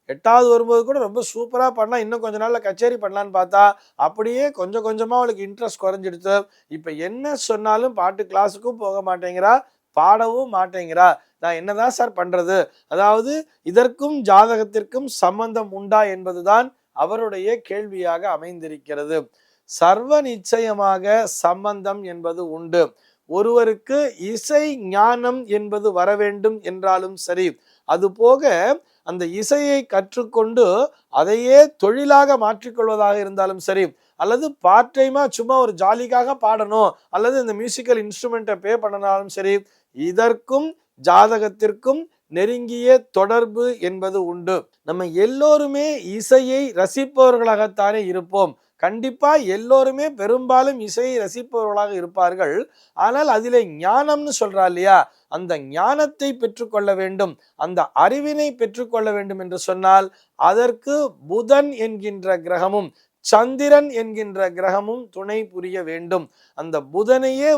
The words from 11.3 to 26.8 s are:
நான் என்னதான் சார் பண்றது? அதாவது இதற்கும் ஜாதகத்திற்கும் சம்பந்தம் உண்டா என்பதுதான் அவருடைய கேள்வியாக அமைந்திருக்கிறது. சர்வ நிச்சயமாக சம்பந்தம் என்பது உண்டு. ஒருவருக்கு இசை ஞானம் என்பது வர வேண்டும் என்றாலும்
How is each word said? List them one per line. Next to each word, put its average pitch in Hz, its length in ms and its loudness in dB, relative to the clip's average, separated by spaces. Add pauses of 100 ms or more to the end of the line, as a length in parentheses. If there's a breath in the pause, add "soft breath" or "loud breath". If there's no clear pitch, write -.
நான் 170 160 -4
என்னதான் 208 360 -4
சார் 240 220 -4
பண்றது? 180 580 0 (180 soft breath)
அதாவது 226 600 0 (140)
இதற்கும் 247 600 0
ஜாதகத்திற்கும் 214 840 2
சம்பந்தம் 220 640 -4
உண்டா 202 300 0
என்பதுதான் 190 760 -2 (200)
அவருடைய 196 520 -4 (200)
கேள்வியாக 190 540 -6 (140)
அமைந்திருக்கிறது. 151 800 -8 (520)
சர்வ 233 580 2
நிச்சயமாக 208 960 0 (180)
சம்பந்தம் 196 580 -4 (120)
என்பது 170 320 -8 (120)
உண்டு. 165 260 0 (480)
ஒருவருக்கு 220 680 0 (320)
இசை 294 340 -2 (300)
ஞானம் 240 440 2 (180)
என்பது 208 320 -2 (100)
வர 180 100 2 (140)
வேண்டும் 208 340 -2 (140)
என்றாலும் 185 440 -2 (120)